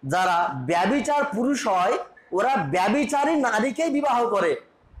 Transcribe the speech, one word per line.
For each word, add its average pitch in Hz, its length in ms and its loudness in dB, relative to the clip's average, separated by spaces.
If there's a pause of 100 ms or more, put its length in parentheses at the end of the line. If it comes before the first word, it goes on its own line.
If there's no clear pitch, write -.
যারা 175 460 2
ব্যভিচার 196 680 0
পুরুষ 240 440 -2
হয়, 190 300 2 (340)
ওরা 220 240 0
ব্যভিচারী 233 800 0
নারীকেই 254 540 0
বিবাহ 262 400 0
করে, 175 320 0 (380)